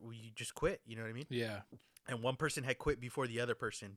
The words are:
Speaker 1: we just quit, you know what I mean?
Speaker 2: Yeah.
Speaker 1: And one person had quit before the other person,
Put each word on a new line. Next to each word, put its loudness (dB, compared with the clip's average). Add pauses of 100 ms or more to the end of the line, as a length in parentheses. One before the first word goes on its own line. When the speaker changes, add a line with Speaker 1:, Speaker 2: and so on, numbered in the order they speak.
Speaker 1:
we -10
just -4
quit, 2
you -6
know -4
what -2
I -6
mean? -6
Speaker 2:
Yeah. 0 (480)
Speaker 1:
And -2
one 4
person 2
had 2
quit 2
before 0
the 0
other 4
person, -4